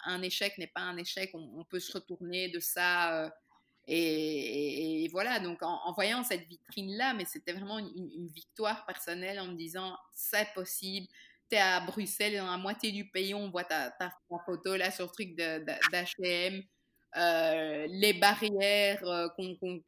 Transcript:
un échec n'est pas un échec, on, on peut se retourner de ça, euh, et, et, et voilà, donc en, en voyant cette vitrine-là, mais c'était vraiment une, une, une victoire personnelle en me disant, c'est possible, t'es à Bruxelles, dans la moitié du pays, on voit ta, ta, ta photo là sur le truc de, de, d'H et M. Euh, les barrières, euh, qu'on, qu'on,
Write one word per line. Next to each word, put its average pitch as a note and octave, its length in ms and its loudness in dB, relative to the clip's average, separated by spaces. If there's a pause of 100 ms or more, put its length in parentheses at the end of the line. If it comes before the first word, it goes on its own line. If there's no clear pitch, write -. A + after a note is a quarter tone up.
un F3+ 180 -2
échec G3 340 -2
n'est E3+ 80 -6
pas F3 160 -8
un F3+ 160 -6
échec, F#3+ 380 -6
on, D3+ 240 -12
on E3+ 60 -14
peut F3+ 140 -6
se - 120 -10
retourner F3+ 580 -6
de E3+ 100 -6
ça, F3 680 2
euh, D#3 40 -6 (580)
et, D#3+ 120 2
et, D#3 1040 0
et E3 60 -2
voilà, G#3+ 300 0
donc F3 220 -6
en, E3+ 240 -2
en F3 80 -4
voyant A3 300 2
cette F3+ 240 -2
vitrine-là, G3+ 640 -2
mais G3 120 -2
c'était - 260 -8
vraiment G3 280 -6
une, G3+ 160 -8
une, F3+ 160 -8
une F3 180 -10
victoire G#3+ 580 -4
personnelle F3+ 520 -6
en F#3 80 -6
me F3+ 80 -6
disant, F3+ 400 -6 (180)
c'est G#3 420 0
possible, F#3+ 520 -6 (420)
t'es A3 80 4
à F#3 240 6
Bruxelles, G3+ 560 0
dans F#3+ 120 -2
la F3+ 80 -2
moitié G#3 340 -2
du G3+ 180 -6
pays, F#3+ 240 -2
on G3+ 180 -4
voit F3 140 -2
ta, D3+ 260 -2
ta, F3+ 220 -6 (160)
ta E3+ 160 -6
photo F#3 320 -2
là F#3 120 2
sur F#3+ 160 -4
le F3 60 -10
truc F3+ 240 0
de, D#3+ 240 0
de, D3+ 320 2
d'H F3+ 320 0
et F3 220 4
M. F#3+ 180 0 (540)
Euh, D#3+ 720 4
les G3 240 6
barrières, G3+ 920 6
euh, F3 320 0
qu'on, F#3 220 -6
qu'on, F3+ 300 -6